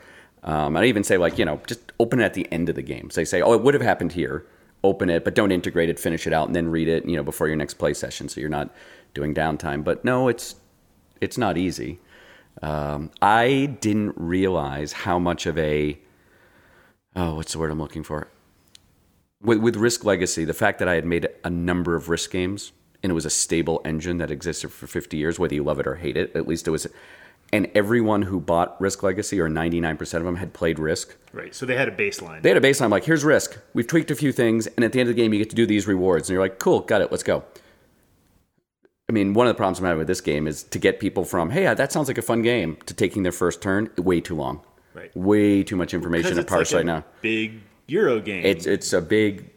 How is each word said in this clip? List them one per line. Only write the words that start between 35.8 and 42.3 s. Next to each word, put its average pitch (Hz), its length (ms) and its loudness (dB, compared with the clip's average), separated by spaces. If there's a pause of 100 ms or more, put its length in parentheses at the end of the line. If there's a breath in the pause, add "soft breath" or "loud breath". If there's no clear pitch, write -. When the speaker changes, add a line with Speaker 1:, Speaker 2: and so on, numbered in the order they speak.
Speaker 1:
rewards." 92 420 2
And 92 60 0
you're 92 80 2
like, 95 160 -2
"Cool, - 220 2
got 101 220 2
it, - 80 0
let's 90 120 -2
go." 82 200 0 (1700 soft breath)
I 117 40 -2
mean, 101 220 2
one 120 120 6
of 117 40 4
the 101 60 0
problems 92 240 0
I'm 92 60 0
having 85 120 2
with 80 80 -2
this 90 140 0
game 76 260 -2
is 76 160 -6
to - 160 -8
get 95 220 2
people 95 240 -2
from, 85 260 -2
"Hey, 185 140 0 (100)
that 135 180 0
sounds 147 160 0
like 127 80 -4
a 110 60 -4
fun 117 180 0